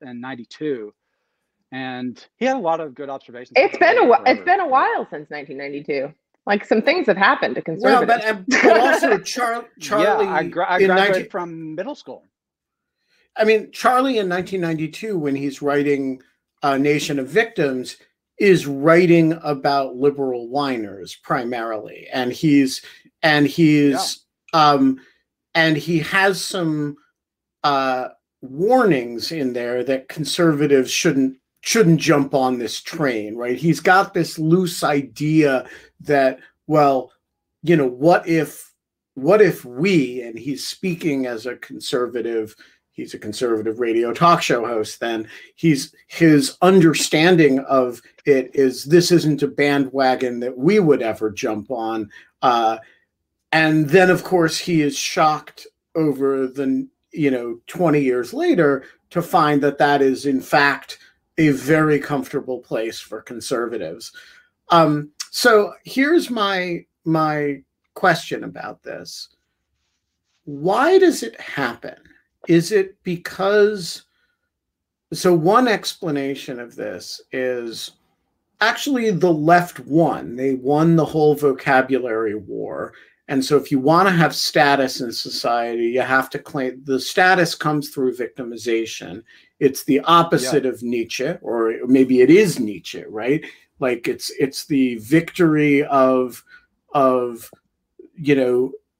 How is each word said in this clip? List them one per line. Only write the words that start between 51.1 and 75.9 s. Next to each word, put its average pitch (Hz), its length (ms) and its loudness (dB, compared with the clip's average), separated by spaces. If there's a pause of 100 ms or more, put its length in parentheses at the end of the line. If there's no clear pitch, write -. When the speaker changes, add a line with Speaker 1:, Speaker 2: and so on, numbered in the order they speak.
Speaker 3:
jump 104 400 -8
on." 113 400 -6 (300)
Uh, 117 380 2 (720)
and 156 380 2
then, 185 220 6
of 170 140 0
course, 165 340 0
he 165 240 0
is 139 140 -2
shocked - 680 -4 (280)
over 135 520 0
the, 131 400 -4 (260)
you 147 180 -2
know, 120 360 -4
twenty 156 340 0
years 123 320 -2
later 190 520 0 (260)
to 175 120 -4
find 147 400 2
that 143 160 0
that 143 240 2
is, 135 240 0
in 131 140 0
fact, 143 580 -2 (400)
a 156 120 4
very 147 480 2
comfortable 131 640 -6
place 110 400 -8
for 110 200 -16
conservatives. 113 920 -8 (560)
Um, 151 420 4 (200)
so 214 420 2 (120)
here's 302 460 0
my, 190 540 -4 (200)
my 151 580 -2 (320)
question 165 500 -2
about - 380 -14
this. - 480 -16 (1120)
Why 208 540 2
does 359 240 4
it - 180 -12
happen? - 560 -8 (520)
Is 170 240 2
it 190 300 0
because, 196 1000 0 (1080)
so 165 220 2
one 208 340 2
explanation 143 920 -6